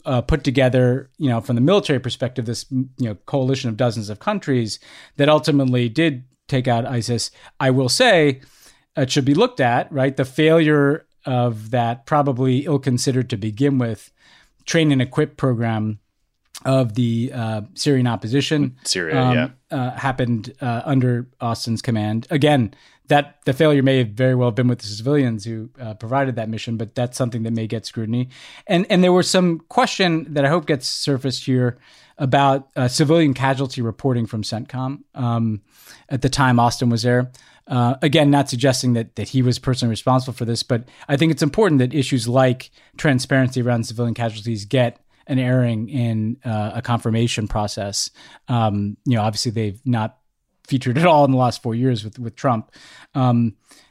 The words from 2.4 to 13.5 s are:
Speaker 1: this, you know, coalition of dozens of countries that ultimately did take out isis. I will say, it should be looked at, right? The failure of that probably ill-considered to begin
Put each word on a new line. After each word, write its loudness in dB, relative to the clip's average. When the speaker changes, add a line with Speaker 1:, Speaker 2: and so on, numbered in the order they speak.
Speaker 1:
this, -8
you -4
know, -4
coalition -2
of -4
dozens -2
of -10
countries -2
that 4
ultimately 2
did 0
take -2
out 0
isis. -4
I 2
will 2
say, 4
it 0
should 0
be 4
looked 2
at, 0
right? 0
The -2
failure 2
of -2
that -2
probably 0
ill-considered 0
to -2
begin 0